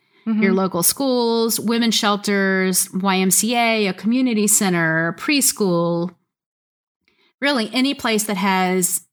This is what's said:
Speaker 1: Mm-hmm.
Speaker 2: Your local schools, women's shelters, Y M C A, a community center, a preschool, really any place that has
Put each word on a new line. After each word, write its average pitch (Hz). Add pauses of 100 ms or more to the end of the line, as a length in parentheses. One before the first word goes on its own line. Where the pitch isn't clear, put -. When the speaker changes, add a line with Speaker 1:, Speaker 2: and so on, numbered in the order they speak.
(280)
Speaker 1:
Mm-hmm. 214
Speaker 2:
Your 190
local 180
schools, 233
women's 226
shelters, 196
Y 185
M 185
C 226
A, 226
a 180
community 233
center, 170
a 170
preschool, 175 (1300)
really 254
any 262
place 220
that 208
has 185